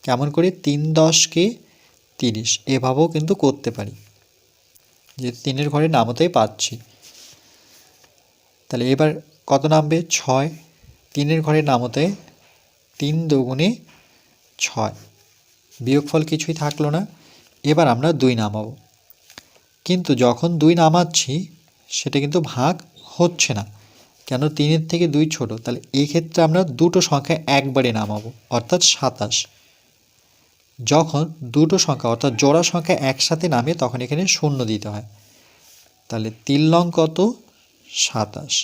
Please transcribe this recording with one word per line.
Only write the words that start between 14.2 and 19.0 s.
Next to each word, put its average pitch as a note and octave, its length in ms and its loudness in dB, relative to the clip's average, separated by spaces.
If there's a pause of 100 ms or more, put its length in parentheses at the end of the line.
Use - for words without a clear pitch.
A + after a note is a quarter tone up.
ছয়, G#2 360 -4 (840)
বিয়োগফল C#3+ 500 0
কিছুই D#3+ 320 -4
থাকলো D3 340 -2
না। F#3 60 -2 (640)
এবার D#3 300 4
আমরা B2+ 140 0 (140)
দুই B2+ 200 4
নামাবো, G#2+ 300 -6 (1120)